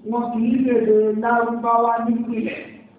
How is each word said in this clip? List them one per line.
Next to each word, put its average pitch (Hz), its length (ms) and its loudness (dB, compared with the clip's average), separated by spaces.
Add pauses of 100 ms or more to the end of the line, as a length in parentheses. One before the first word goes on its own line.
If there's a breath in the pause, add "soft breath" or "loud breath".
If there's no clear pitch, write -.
wọn 233 260 -4
kì 226 140 -4
í 254 160 0
lè 254 180 2
lè 214 220 4 (160)
Lárúbáwá 233 840 0
nípìnlẹ̀. 226 600 -4 (400)